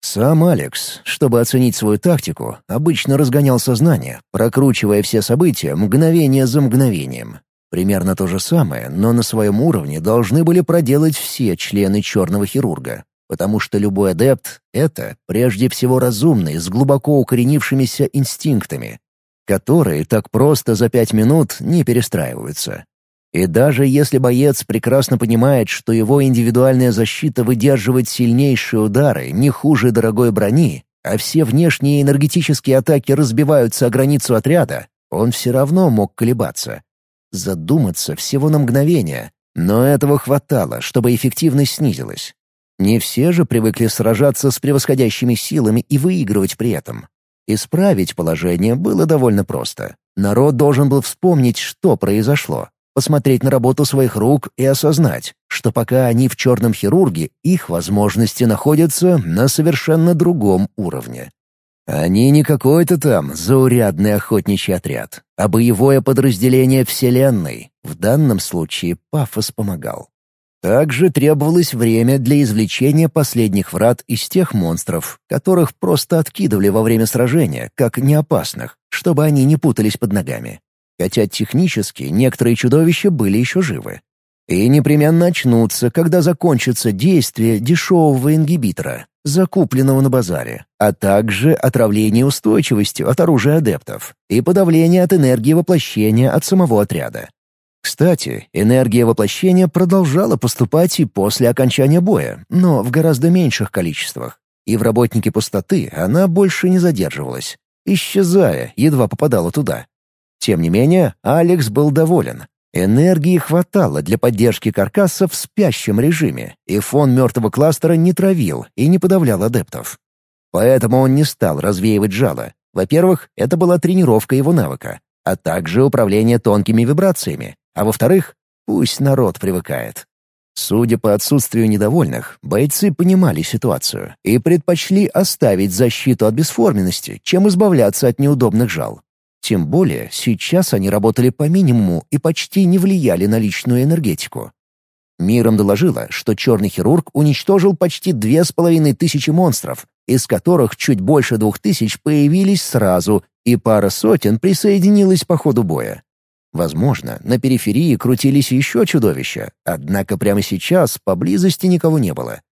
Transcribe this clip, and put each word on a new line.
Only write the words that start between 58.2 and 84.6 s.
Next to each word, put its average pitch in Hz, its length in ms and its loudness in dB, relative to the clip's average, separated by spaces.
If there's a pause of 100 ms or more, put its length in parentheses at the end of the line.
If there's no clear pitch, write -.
находятся 151 720 2
на 101 320 0
совершенно 160 640 0
другом 110 640 0
уровне. 62 520 -10 (560)
Они 90 460 2
не 151 100 6
какой-то 156 560 2
там 92 380 0
заурядный 107 800 2
охотничий 98 580 -2
отряд, 69 500 -8 (140)
а 104 120 -2
боевое 120 520 2
подразделение 131 840 2
Вселенной. 120 840 -2 (120)
В 78 120 -12
данном 110 440 2
случае 85 580 -6 (140)
пафос 123 400 -4
помогал. 87 560 -8 (540)
Также 135 500 2
требовалось 151 640 0
время 117 420 2
для 135 240 2
извлечения 131 640 0
последних 113 640 -2
врат 113 340 0
из 117 200 -6
тех 180 260 -2
монстров, 85 640 -4 (100)
которых 175 460 0
просто 175 420 -2
откидывали 110 520 0
во 107 120 0
время 113 240 2
сражения, 123 720 -2
как 120 240 -2
неопасных, 139 800 -2 (120)
чтобы 156 360 0
они 143 180 2
не 147 140 4
путались 110 400 0
под 101 160 -4
ногами. 58 480 -8 (360)
Хотя 101 300 -2
технически 117 760 -4
некоторые 117 520 0
чудовища 160 560 2
были 107 260 0
ещё 127 240 0
живы. 60 400 -6 (460)
И 95 200 0